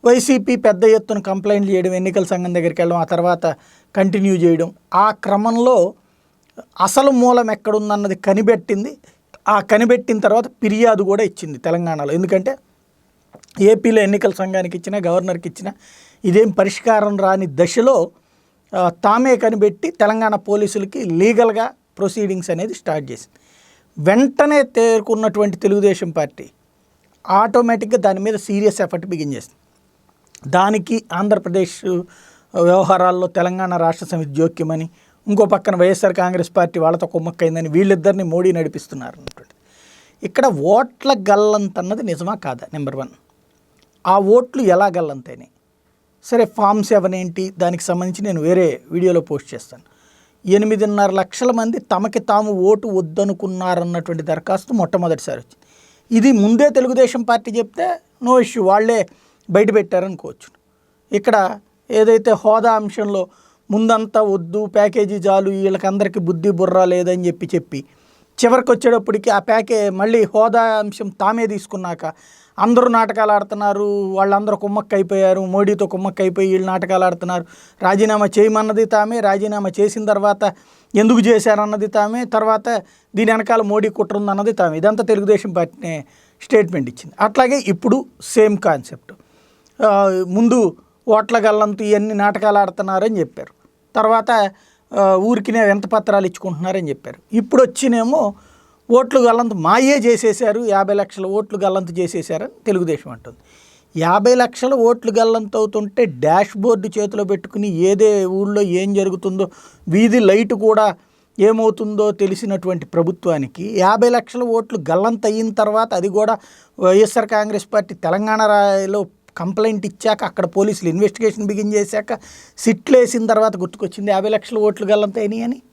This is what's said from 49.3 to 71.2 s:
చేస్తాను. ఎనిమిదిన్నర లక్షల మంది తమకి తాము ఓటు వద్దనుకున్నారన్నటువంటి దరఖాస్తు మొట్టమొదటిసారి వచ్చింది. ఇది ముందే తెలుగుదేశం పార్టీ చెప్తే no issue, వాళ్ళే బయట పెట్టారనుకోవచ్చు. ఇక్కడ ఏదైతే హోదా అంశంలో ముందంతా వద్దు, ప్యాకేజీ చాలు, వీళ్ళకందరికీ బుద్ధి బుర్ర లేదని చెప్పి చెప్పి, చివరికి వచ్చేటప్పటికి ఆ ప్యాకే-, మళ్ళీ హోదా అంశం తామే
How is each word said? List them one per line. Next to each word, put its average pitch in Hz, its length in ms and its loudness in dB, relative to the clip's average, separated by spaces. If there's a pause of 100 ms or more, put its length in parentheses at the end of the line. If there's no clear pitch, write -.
చేస్తాను. - 420 -20 (500)
ఎనిమిదిన్నర 208 680 2
లక్షల 196 400 -2
మంది 226 280 -2
తమకి 208 400 -2
తాము 214 320 0
ఓటు 202 360 2
వద్దనుకున్నారన్నటువంటి 180 1400 -4
దరఖాస్తు 165 500 -4
మొట్టమొదటిసారి 170 680 -2
వచ్చింది. - 260 -20 (520)
ఇది 240 140 6
ముందే 226 380 4
తెలుగుదేశం 254 540 2
పార్టీ 233 280 -2
చెప్తే 320 480 -4 (240)
no 240 80 0
issue, 240 320 2
వాళ్ళే 214 440 2 (420)
బయట 208 260 4
పెట్టారనుకోవచ్చు. 185 760 -2 (640)
ఇక్కడ 208 440 2 (320)
ఏదైతే 220 400 4
హోదా 220 400 2
అంశంలో 208 560 -4 (440)
ముందంతా 220 500 0
వద్దు, 196 440 -2
ప్యాకేజీ 208 500 0
చాలు, 196 340 2
వీళ్ళకందరికీ 196 680 -2
బుద్ధి 175 320 -2
బుర్ర 185 340 2
లేదని 180 420 0
చెప్పి 170 280 -6
చెప్పి, 160 300 -6 (600)
చివరికి 247 260 2
వచ్చేటప్పటికి 233 580 0
ఆ 202 100 2
ప్యాకే-, 214 540 -2
మళ్ళీ 220 300 0
హోదా 214 380 2
అంశం 214 480 -2
తామే 220 380 -2